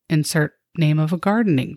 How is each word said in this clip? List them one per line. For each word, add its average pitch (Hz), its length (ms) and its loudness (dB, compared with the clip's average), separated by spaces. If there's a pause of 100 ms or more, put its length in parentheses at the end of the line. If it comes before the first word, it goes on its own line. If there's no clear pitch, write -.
insert 151 460 0 (240)
name 151 200 2
of 156 140 0
a 180 60 -2
gardening 196 580 0